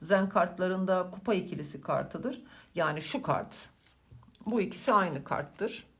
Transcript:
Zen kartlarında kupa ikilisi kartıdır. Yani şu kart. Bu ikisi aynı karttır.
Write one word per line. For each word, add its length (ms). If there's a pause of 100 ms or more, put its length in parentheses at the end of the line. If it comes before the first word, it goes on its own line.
Zen 260
kartlarında 840
kupa 220
ikilisi 460
kartıdır. 640 (320)
Yani 280
şu 200
kart. 460 (760)
Bu 140
ikisi 320
aynı 320
karttır. 600 (160)